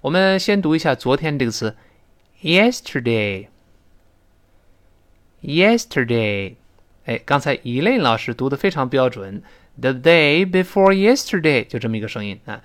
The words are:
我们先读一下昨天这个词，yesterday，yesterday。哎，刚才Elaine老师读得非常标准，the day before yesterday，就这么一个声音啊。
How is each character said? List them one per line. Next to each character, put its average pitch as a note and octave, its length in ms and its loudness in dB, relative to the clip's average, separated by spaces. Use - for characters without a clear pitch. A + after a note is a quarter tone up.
我 C#3 80 -4
们 F#3+ 280 2
先 G#3 240 0
读 D#3+ 140 2
一 - 20 0
下 D#3 160 0
昨 B2+ 220 0
天 D3 220 -4
这 C3 60 0
个 A#2 60 0
词 A2 240 -6
，yesterday，yesterday。 A#2+ 4000 -4
哎， A#2 180 -6
刚 C#3+ 160 0
才 - 180 -2
Elaine D#3 420 0
老 B2 160 2
师 A#2 180 -6
读 B2+ 140 -4
得 C#3 80 -2
非 G3 140 -2
常 D3 180 -4
标 B2+ 200 2
准 G2+ 340 -8
，the B2+ 120 0
day D3+ 520 4
before F#3+ 480 2
yesterday， F#3+ 760 2
就 - 120 -8
这 A2+ 100 -4
么 A2 80 -2
一 G#2+ 40 -4
个 A2 80 -8
声 G#2+ 160 -10
音 G#2 200 -10
啊。 - 200 -12